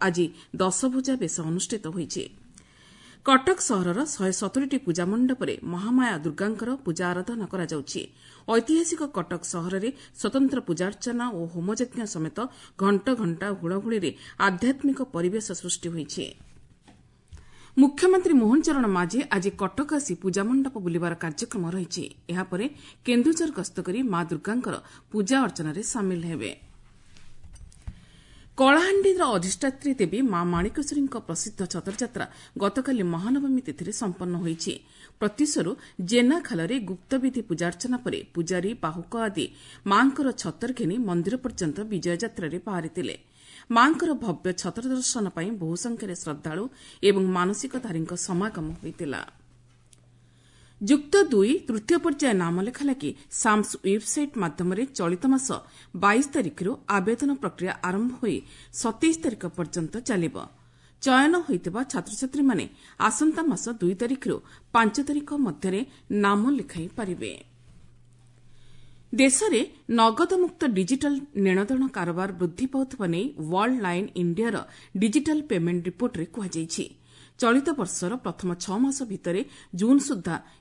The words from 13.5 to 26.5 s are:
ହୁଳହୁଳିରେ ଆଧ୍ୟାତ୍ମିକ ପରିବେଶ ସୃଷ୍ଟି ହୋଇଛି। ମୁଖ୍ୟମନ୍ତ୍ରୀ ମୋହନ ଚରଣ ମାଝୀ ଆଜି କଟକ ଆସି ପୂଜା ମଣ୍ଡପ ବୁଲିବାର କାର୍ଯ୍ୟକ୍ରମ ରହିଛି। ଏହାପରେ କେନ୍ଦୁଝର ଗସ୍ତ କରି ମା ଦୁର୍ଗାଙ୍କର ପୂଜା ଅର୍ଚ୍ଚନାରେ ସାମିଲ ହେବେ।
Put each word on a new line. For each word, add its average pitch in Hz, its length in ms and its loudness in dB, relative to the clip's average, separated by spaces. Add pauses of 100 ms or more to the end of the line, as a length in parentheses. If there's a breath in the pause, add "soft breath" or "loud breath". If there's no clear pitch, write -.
ହୁଳହୁଳିରେ 190 600 -2 (280 loud breath)
ଆଧ୍ୟାତ୍ମିକ 254 600 2 (120)
ପରିବେଶ 185 400 -2
ସୃଷ୍ଟି 175 380 -6
ହୋଇଛି। 156 360 -6 (1500 soft breath)
ମୁଖ୍ୟମନ୍ତ୍ରୀ 339 560 6
ମୋହନ 247 280 8
ଚରଣ 277 260 2
ମାଝୀ 185 320 2 (120)
ଆଜି 190 200 0
କଟକ 262 420 -4
ଆସି 277 220 -2
ପୂଜା 190 280 -2
ମଣ୍ଡପ 262 360 0
ବୁଲିବାର 170 360 -2
କାର୍ଯ୍ୟକ୍ରମ 175 540 -6
ରହିଛି। 175 340 -6 (260)
ଏହାପରେ 180 360 -4 (380 loud breath)
କେନ୍ଦୁଝର 302 480 2
ଗସ୍ତ - 300 -8
କରି 185 220 -4
ମା 185 200 0
ଦୁର୍ଗାଙ୍କର 185 520 -4 (340 loud breath)
ପୂଜା 208 340 0
ଅର୍ଚ୍ଚନାରେ 165 400 -4
ସାମିଲ 190 420 -2
ହେବେ। 123 260 -6 (2000 loud breath)